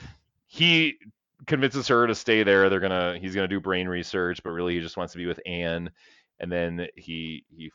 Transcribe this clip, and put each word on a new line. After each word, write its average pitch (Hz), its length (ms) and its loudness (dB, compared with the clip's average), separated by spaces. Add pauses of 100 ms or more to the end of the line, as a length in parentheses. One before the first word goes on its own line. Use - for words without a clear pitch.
(480)
he 160 500 2 (500)
convinces 135 400 0
her 120 180 6
to 113 80 4
stay 110 300 2
there. 98 260 6
They're 95 120 2
gonna, 90 380 0
he's 92 140 -8
gonna 95 140 0
do 95 140 -2
brain 92 260 -2
research, 87 560 -4
but 92 80 -10
really 87 240 -2
he 85 60 -2
just 82 160 -10
wants 87 160 -8
to 85 40 -16
be 87 80 -8
with 87 200 -6
Anne. 85 440 -6 (500)
And 87 120 -8
then 85 440 -4
he, 80 540 -12
he 80 260 -18